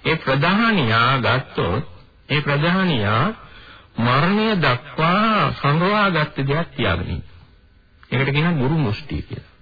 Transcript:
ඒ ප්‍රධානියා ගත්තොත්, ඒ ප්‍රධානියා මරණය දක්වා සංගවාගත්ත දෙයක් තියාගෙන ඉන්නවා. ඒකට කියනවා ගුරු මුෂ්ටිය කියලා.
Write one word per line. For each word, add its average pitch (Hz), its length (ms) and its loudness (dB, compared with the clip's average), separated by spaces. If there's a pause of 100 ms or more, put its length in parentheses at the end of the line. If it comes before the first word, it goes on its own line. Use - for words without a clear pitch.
ඒ 151 140 -2
ප්‍රධානියා 143 1040 2
ගත්තොත්, 120 680 -2 (400)
ඒ 147 160 -2
ප්‍රධානියා 143 840 0 (720)
මරණය 160 580 2
දක්වා 165 960 0
සංගවාගත්ත 165 880 0
දෙයක් 143 300 -2
තියාගෙන 87 400 -4
ඉන්නවා. - 280 -8 (720)
ඒකට 135 240 0
කියනවා 156 220 0
ගුරු 147 240 0
මුෂ්ටිය 104 440 -4
කියලා. - 300 -14 (100)